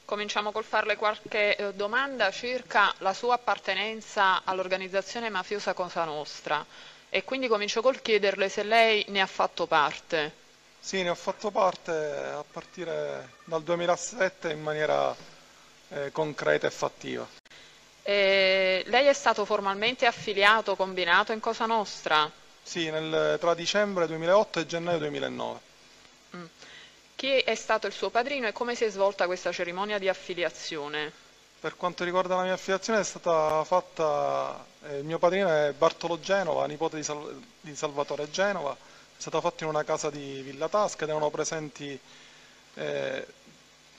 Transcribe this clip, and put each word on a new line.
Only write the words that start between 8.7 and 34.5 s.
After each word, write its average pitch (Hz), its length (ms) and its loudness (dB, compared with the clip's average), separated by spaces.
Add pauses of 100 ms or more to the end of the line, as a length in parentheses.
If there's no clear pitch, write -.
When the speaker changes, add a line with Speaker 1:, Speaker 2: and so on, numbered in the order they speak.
Speaker 1:
ne 202 140 0
ha 190 40 4
fatto 185 420 0
parte. 156 680 0 (480)
Speaker 2:
Sì, 190 220 -4
ne 175 60 0
ho 170 60 0
fatto - 340 -6
parte 185 420 0
a 143 520 -4
partire 151 920 -8 (100)
dal 160 180 -4
duemilasette 175 880 0
in 151 100 -6
maniera, 147 540 0 (760)
eh, 143 220 -6
concreta 151 560 0
e 143 40 0
fattiva. 127 540 -6 (760)
Speaker 1:
Eh, 190 880 4
lei 247 180 4
è 285 80 8
stato 220 320 2
formalmente 208 640 0
affiliato, 208 680 4
combinato 185 560 2
in 220 80 -2
Cosa 226 280 -2
Nostra? 180 640 2 (340)
Speaker 2:
Sì, 165 260 -4
nel, 156 500 0
tra 170 140 4
dicembre 180 540 0
duemilaotto 170 520 4
e 165 60 -2
gennaio 170 320 -2
duemilanove. 131 600 -6 (760)
Speaker 1:
Mm. 175 100 -14 (680)
Chi 269 240 0
è 233 160 2
stato 220 320 0
il 202 80 -4
suo 196 160 -4
padrino 247 380 0
e 202 40 0
come 240 220 -4
si 240 100 -2
è 220 60 2
svolta 196 380 2
questa 180 240 -2
cerimonia 185 480 -4
di 190 100 0
affiliazione? 156 1040 -4 (480)
Speaker 2:
Per - 180 -6
quanto 180 260 -4
riguarda 180 320 2
la 185 60 2
mia 185 120 0
affiliazione 190 480 0
è - 20 -2
stata 156 600 2
fatta, 143 1000 0 (220)